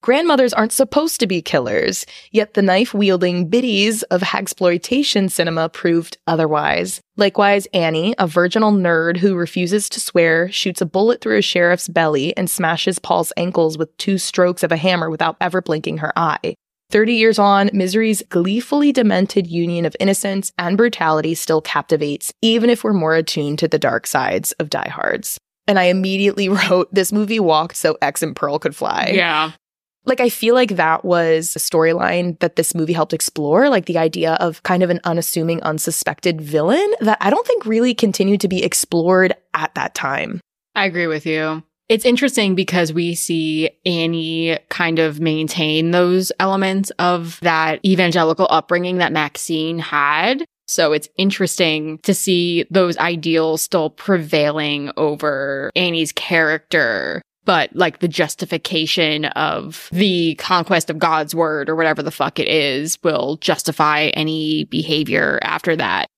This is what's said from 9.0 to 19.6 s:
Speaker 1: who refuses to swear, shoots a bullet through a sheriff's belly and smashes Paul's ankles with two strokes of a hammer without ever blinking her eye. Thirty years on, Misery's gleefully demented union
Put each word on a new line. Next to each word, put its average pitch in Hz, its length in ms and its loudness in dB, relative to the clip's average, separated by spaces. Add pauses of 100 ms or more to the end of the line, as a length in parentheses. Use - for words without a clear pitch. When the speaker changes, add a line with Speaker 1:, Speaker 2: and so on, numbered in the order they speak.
Speaker 1:
who 190 180 2
refuses 180 540 -2
to - 100 -8
swear, 165 500 2
shoots - 300 -4
a 185 60 0
bullet 220 340 2
through 220 180 0
a 202 40 2
sheriff's 175 460 0
belly 160 480 0
and 185 140 -2
smashes 170 480 -2
Paul's 175 380 -2
ankles 165 420 0
with 160 180 -6
two 196 220 -2
strokes 180 440 0
of 170 100 0
a 165 40 0
hammer 165 320 0
without 160 320 -2
ever 180 220 -2
blinking 156 360 -4
her 151 200 -6
eye. - 360 -2 (360)
Thirty 220 240 2
years 220 240 4
on, 202 340 4
Misery's 202 560 0
gleefully 233 640 2
demented 196 540 2
union 170 400 -2